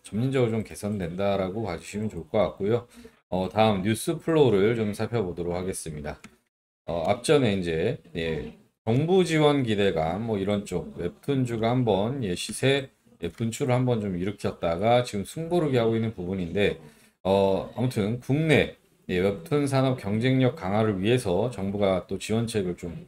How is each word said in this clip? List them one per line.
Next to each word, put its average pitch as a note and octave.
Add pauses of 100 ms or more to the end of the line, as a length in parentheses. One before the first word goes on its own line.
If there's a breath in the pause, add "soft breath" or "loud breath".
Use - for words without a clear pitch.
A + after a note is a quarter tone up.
점진적으로 B2
좀 A2
개선된다라고 G2
봐주시면 G2+
좋을 E2+
것 A2
같고요. G2+ (420 loud breath)
어, F#2
다음 G#2+
뉴스 A2+
플로우를 A#2+
좀 G#2+
살펴보도록 F2+
하겠습니다. D#2 (640)
어, E2
앞전에 B2
이제, E2+ (160)
예, D#2+ (320)
정부 D#3+
지원 D3
기대감, G2
뭐, A2+
이런 G2+
쪽 D#2
웹툰주가 A#2
한번, A#2+
예, F2+
시세, C3+ (340)
예, E2+
분출을 B2
한번 B2
좀 G2
일으켰다가 G2+
지금 G2+
숨고르게 D#3+
하고 A2+
있는 A2+
부분인데, F2+ (440 loud breath)
어, G2
아무튼 A#2
국내, C#3+ (320)
예, F2+
웹툰 C#3+
산업 C3
경쟁력 B2
강화를 G2+
위해서 G#2+
정부가 G2
또 G2
지원책을 G#2+
좀 E2+